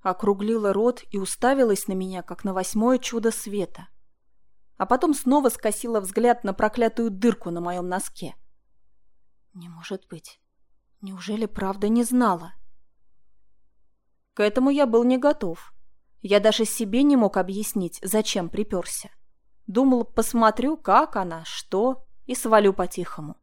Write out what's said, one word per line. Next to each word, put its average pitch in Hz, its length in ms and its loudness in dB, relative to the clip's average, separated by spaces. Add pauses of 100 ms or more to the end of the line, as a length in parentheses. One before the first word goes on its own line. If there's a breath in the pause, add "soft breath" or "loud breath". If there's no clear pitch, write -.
округлила 202 720 0
рот 233 280 0 (100)
и 208 60 -4
уставилась 233 680 2
на 196 60 -4
меня, 185 300 -6
как - 200 -12
на 190 100 -4
восьмое 214 440 2
чудо 226 340 -2
света. 196 560 -6 (880)
А 190 100 -2
потом 285 280 2
снова 277 340 4
скосила 220 540 -2
взгляд 233 420 2
на 196 100 -2
проклятую 226 560 0
дырку 196 420 0
на 170 100 -6
моём 175 260 -6
носке. - 480 -8 (1160)
Не 175 160 -20
может 165 400 -10
быть. - 320 -18 (580)
Неужели 196 460 -6
правда 196 420 -4
не 233 160 4
знала? 226 480 2 (1800)
К 208 100 0
этому 254 280 2
я 285 140 4
был 233 200 2
не 254 120 4
готов. 240 560 -2 (480)
Я 202 200 4
даже 220 240 2
себе 226 380 0
не 285 120 6
мог 208 220 4
объяснить, 190 680 -4
зачем 196 460 -2
припёрся. - 600 -6 (580)
Думал, 247 360 4
посмотрю, 226 720 2
как 269 400 4
она, 165 300 -6
что, 240 600 -2 (200)
и 247 100 -6
свалю 208 380 4
по-тихому. 175 680 -6